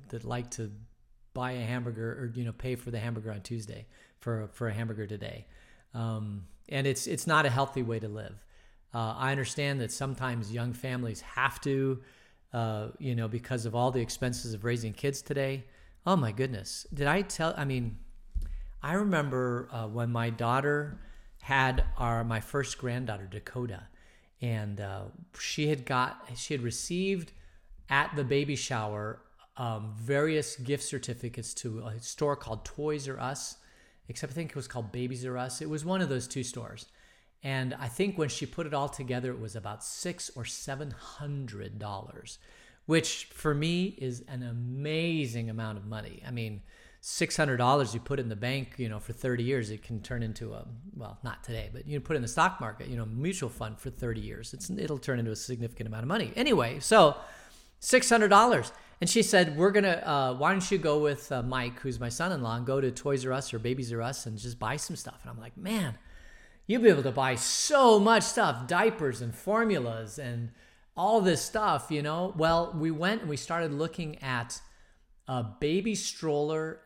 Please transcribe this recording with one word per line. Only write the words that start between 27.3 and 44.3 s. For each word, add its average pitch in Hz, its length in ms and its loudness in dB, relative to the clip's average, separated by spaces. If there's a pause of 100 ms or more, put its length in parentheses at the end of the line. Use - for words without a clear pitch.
at 143 260 4
the 139 80 0
baby 139 320 2
shower, 107 640 -4 (360)
um, 110 400 -4
various 147 580 0
gift 135 280 -4
certificates 120 720 -8
to 113 240 -6
a 113 200 -8
store 143 360 -2
called 110 280 -10
Toys 147 440 -4
"R" 135 120 -8
Us, - 380 -6 (500)
except 131 240 -8
I 127 40 -10
think 165 160 -6
it - 40 -16
was 131 120 -6
called 113 240 -8
Babies 123 340 -4
"R" 127 120 -4
Us. 127 240 -6
It 156 80 -6
was 151 140 -4
one 185 180 0
of 156 80 2
those 127 180 -2
two 131 160 -4
stores. 113 420 -10 (580)
And 131 360 -2
I 127 80 -6
think 190 300 -2
when 151 120 0
she - 160 -6
put 160 220 -6
it 143 60 -4
all 143 140 0
together, 123 440 -4
it 127 80 -8
was 110 160 -10
about 104 280 -10
six - 520 -8
or 117 100 -8
seven 139 460 -8
hundred 113 880 -8
dollars, - 600 -10 (460)
which 160 480 2
for 151 200 0
me 175 440 0
is 127 300 -6
an 123 160 -8